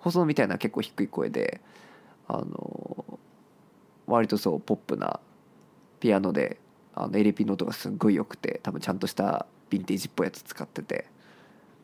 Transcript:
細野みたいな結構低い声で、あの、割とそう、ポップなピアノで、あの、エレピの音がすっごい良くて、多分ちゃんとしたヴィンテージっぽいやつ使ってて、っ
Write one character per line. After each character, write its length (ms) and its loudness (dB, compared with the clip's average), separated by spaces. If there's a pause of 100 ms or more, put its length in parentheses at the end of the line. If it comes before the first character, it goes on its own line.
細 180 2
野 80 6
み 80 2
た 80 4
い 60 4
な 100 -2
結 160 -2
構 80 0
低 220 -6
い 40 0
声 220 -2
で、 320 -2 (640)
あ 120 -4
の、 800 -10 (880)
割 220 4
と 80 2
そ 200 0
う、 40 -6
ポ 140 -2
ッ 40 4
プ 180 -4
な 240 -4 (800)
ピ 120 6
ア 80 6
ノ 140 2
で、 240 0 (360)
あ 140 -4
の、 80 -4
エ 80 6
レ 80 6
ピ 140 0
の 80 0
音 100 -2
が 80 -2
す 160 -8
っ 80 -4
ご 140 4
い 60 6
良 80 0
く 120 -12
て、 260 -6
多 100 -4
分 80 -8
ち 80 -4
ゃ 40 0
ん 60 -6
と 80 -2
し 80 -8
た 320 0 (240)
ヴ 80 2
ィ 40 -4
ン 20 -12
テ 100 -2
ー 20 2
ジ 120 -6
っ 60 -20
ぽ 100 0
い 20 2
や 60 -4
つ 100 -16
使 200 -14
っ 40 -8
て 160 -12
て、 240 -6
っ 40 -20 (720)